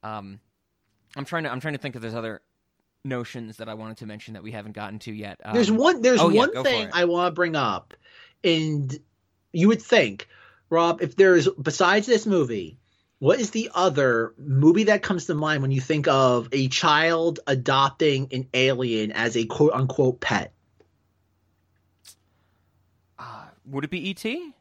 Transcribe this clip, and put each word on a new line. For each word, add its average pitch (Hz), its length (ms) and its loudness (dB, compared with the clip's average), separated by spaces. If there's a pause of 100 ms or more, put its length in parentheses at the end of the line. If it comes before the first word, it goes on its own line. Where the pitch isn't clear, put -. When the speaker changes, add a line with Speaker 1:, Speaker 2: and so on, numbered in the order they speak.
Speaker 1:
Um, 104 380 -14 (760)
I'm 139 80 -10
trying 165 200 -6
to, 131 80 -6
I'm 127 80 -8
trying 151 140 -6
to 135 40 -8
think 131 160 -10
if 117 80 -14
there's 113 120 -8
other 113 280 -10 (640)
notions 120 540 -10
that 110 100 -12
I 110 60 -10
wanted 110 240 -14
to 117 80 -16
mention 107 280 -16
that 90 80 -16
we 107 80 -14
haven't 107 220 -14
gotten 104 280 -12
to 113 120 -14
yet. 104 320 -14
Um, 107 100 -8
Speaker 2:
There's 220 160 2
one, 262 320 2
there's 247 180 2
Speaker 1:
oh, - 100 4
yeah, 208 100 4
Speaker 2:
one 262 120 2
Speaker 1:
go 262 120 -6
for 277 60 2
Speaker 2:
thing 220 180 -2
Speaker 1:
it. - 40 -12
Speaker 2:
I 175 120 2
wanna 175 260 0
bring 170 240 -2
up, 110 400 -4 (480)
and 156 500 0 (600)
you 175 160 4
would 226 120 4
think, 120 460 2 (440)
Rob, 165 320 2
if 160 120 -6
there 190 220 8
is, 165 120 4 (140)
besides 190 460 2
this 226 180 2
movie, 120 500 -2 (440)
what 165 180 4
is 214 120 -4
the 226 220 -4
other 135 680 0
movie 151 460 4
that 208 200 2
comes 180 220 -4
to 170 80 -4
mind 151 280 -2
when 135 80 -2
you 135 100 0
think 147 280 -2
of 127 420 4
a 135 160 0
child 165 800 2
adopting 139 840 0
an 131 220 -6
alien 123 580 0
as 113 240 -2
a 117 80 0
quote-unquote 131 760 0
pet? - 320 -4 (2750)
Speaker 1:
Uh, - 240 -18 (220)
would 139 180 -8
it 151 60 -8
be 180 180 -6
E 190 60 -6
T? 285 460 -8